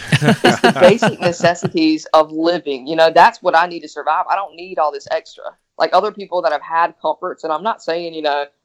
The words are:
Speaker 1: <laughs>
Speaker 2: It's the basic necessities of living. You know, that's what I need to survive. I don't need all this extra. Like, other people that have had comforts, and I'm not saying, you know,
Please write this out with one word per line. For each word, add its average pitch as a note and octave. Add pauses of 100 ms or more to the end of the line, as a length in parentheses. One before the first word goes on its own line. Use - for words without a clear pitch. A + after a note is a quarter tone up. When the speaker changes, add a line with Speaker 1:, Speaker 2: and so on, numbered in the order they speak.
Speaker 1:
<laughs> - (100)
Speaker 2:
It's -
the A#3
basic G3+
necessities E3+
of D#3
living. D#3
You E3
know, E3
that's F3+
what F3
I E3
need E3+
to D3+
survive. D3+
I D#3
don't F#3
need F3+
all D#3
this C#3
extra. - (320)
Like, D#3+
other F#3+
people F#3
that D#3+
have C#3+
had E3
comforts, D#3+
and D#3+
I'm D#3
not A3
saying, E3+
you D#3+
know, C#3+ (200)